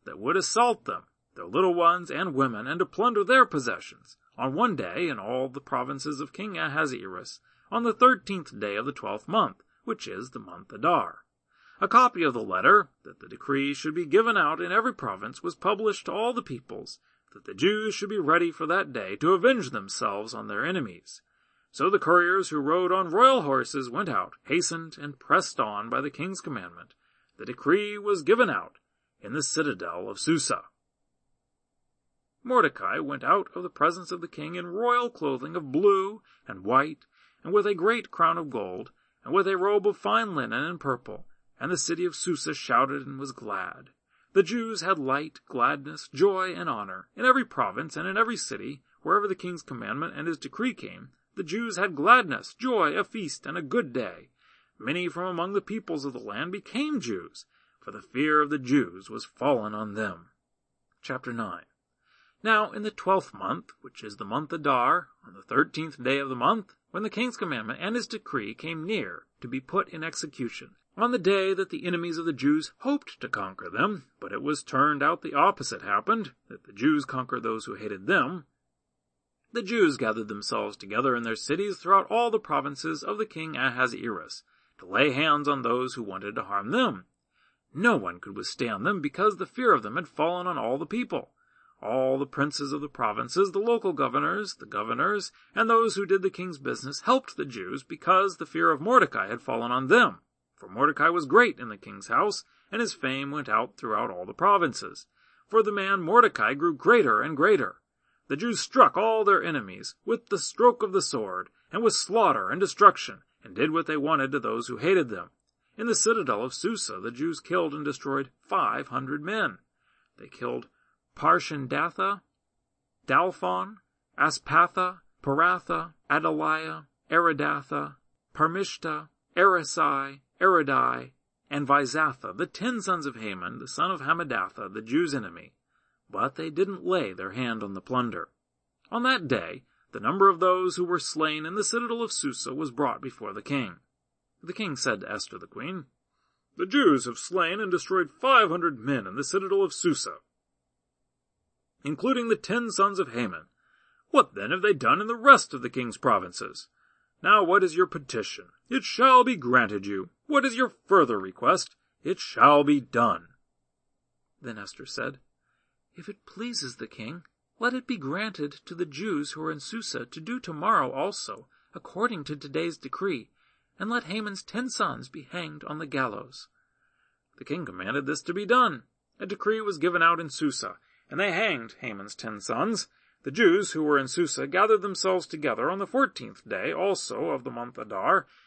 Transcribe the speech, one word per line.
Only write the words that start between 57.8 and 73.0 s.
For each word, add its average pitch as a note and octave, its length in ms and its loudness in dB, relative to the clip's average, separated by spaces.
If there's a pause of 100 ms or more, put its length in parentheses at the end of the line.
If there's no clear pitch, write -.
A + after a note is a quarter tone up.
for - 100 -16
the G#2 120 -14
fear D3+ 380 2
of C#3+ 100 2
the D3+ 80 -2
Jews A#2 520 0
was A2+ 140 -10
fallen A2+ 500 0
on G#2+ 200 -6
them. F#2+ 360 -8 (720)
Chapter B2+ 300 -8
nine. G2 320 -8 (800)
Now G#3+ 280 2
in G#3 120 -10
the G#3+ 80 -6
twelfth - 440 0
month, F3+ 360 -6 (100)
which - 240 -18
is G2+ 120 -14
the G#2+ 80 -10
month C#3 280 -4
Adar, C#3+ 560 2 (180)
on F2+ 80 -20
the G2 80 -20
thirteenth D3+ 600 -2
day C3+ 160 2
of C#3 100 -4
the C3 60 -6
month, E3+ 400 0 (160)
when F#3+ 120 -6
the G#3+ 80 -4
king's A#3+ 260 -4
commandment B2+ 460 -6
and G#3+ 140 -2
his A3+ 100 -4
decree A#2+ 480 -8
came D#3+ 300 -10
near C#3 400 -6 (160)
to B2 80 -12
be C3 120 -6
put F#3+ 300 -4
in D#3 120 -10
execution, D3 680 -8 (260)
on A#3 140 2
the B3 80 2
day F#3+ 340 2
that F#3 160 -2
the D#3 160 -8
enemies E3+ 320 -2
of E3 80 -4
the E3 80 0
Jews D3 460 2
hoped - 420 -4